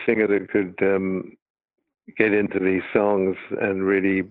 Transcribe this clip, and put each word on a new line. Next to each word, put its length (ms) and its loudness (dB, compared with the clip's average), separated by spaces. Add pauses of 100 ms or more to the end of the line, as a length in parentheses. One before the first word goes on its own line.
singer 220 2
that 220 0
could, 320 -2
um, 540 -2 (840)
get 140 4
into 260 0
these 240 0 (100)
songs 420 2 (240)
and 240 -2
really 480 2